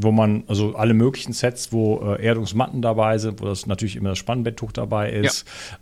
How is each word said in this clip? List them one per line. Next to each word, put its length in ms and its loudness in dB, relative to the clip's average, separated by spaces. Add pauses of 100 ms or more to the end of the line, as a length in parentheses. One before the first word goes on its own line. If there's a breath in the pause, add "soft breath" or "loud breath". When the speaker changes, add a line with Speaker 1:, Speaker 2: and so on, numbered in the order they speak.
Speaker 1:
wo 100 4
man, 360 4
also 280 0
alle 180 4
möglichen 380 2
Sets, 400 -4
wo, 300 2
äh, 200 -2
Erdungsmatten 600 0
dabei 360 2
sind, 240 -4
wo 40 -4
das 200 -4
natürlich 300 -2
immer 140 -2
das 80 -2
Spannbetttuch 560 -4
dabei 400 -2
Speaker 2:
Ja. 80 0
Speaker 1:
ist, 260 0 (340 loud breath)